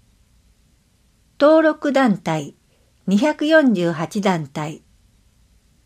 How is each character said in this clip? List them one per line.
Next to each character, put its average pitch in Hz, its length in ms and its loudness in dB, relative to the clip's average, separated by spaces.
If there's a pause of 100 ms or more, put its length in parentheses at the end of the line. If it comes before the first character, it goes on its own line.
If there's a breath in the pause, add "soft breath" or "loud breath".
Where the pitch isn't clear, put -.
(1400)
登 311 240 4
録 302 280 -2
団 254 260 0
体、 156 380 -8 (500)
二 190 100 2
百 294 300 -2
四 302 280 4
十 170 180 -2
八 165 280 -6
団 175 280 -2
体。 156 340 -12 (1040)